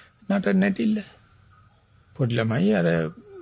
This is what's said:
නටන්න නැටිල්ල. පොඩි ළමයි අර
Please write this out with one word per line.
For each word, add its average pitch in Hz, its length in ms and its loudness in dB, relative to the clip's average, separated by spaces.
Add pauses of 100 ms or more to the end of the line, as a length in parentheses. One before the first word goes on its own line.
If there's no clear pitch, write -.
(240)
නටන්න 196 360 0
නැටිල්ල. 208 380 0 (1120)
පොඩි 120 240 -2
ළමයි 117 380 0
අර 175 140 2 (540)